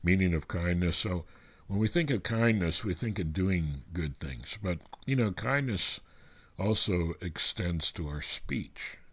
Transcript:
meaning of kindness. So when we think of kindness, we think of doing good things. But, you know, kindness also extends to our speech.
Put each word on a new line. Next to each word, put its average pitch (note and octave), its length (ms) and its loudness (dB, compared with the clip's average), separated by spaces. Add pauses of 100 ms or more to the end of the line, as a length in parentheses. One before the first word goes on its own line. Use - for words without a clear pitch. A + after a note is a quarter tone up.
meaning F#2 320 6
of D#2 140 -2
kindness. F2 480 2
So F2+ 280 0 (420)
when G2 120 -2
we A2 100 4
think D#3+ 220 0
of G#2 120 0
kindness, A2 600 2
we F#2 120 -2
think G#2+ 240 -4
of D#2+ 160 -2
doing E2+ 480 0 (100)
good D#2 240 -2
things. C2+ 460 -10
But, F2+ 160 -2 (280)
you C3+ 100 0
know, A2 160 2
kindness B2 680 -2 (580)
also F#2 640 2
extends F2 720 -2
to D#2 160 -6
our D2 140 -4
speech. - 760 -6 (160)